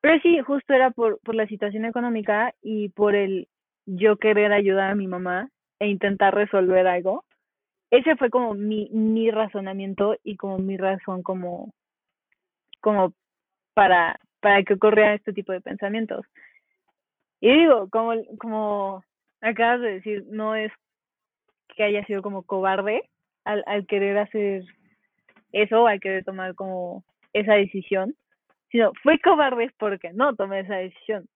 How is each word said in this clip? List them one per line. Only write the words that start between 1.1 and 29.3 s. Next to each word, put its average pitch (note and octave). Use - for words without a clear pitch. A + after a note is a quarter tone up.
por A3+
la A3
situación G#3
económica A3+
y G#3+
por G#3
el G3
yo G3+
querer G#3
ayudar G3
a G3+
mi G3
mamá F#3
e G#3
intentar G3
resolver F#3
algo. F#3
Ese C4+
fue B3
como A#3
mi, G#3
mi A3
razonamiento G3+
y G#3
como G3
mi F#3+
razón F#3+
como, F3+
como F3+
para, F3+
para G3+
que G3
ocurrieran G#3
este G#3
tipo F#3+
de F#3
pensamientos. G#3
Y A3+
digo, C#4
como, A3+
como G#3
acabas A#3
de A3+
decir, G3+
no G#3+
es G#3+
que G#3+
haya G#3
sido G3
como G3
cobarde G3
al, G#3
al G3+
querer G3+
hacer G3+
eso, A3
al G3+
querer F#3+
tomar F#3+
como F3+
esa G#3
decisión, G3
sino A3+
fue D4+
cobarde C4+